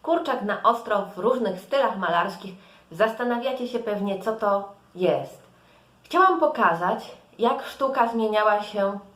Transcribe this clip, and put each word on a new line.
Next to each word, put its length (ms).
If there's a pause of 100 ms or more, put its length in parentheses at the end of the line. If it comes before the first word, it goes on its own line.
Kurczak 400
na 220
ostro 420 (100)
w 20
różnych 420
stylach 380
malarskich. 560 (380)
Zastanawiacie 760
się 120
pewnie, 400
co 140
to 360 (260)
jest. 480 (600)
Chciałam 360
pokazać, 720 (280)
jak 240
sztuka 440
zmieniała 560
się 360 (160)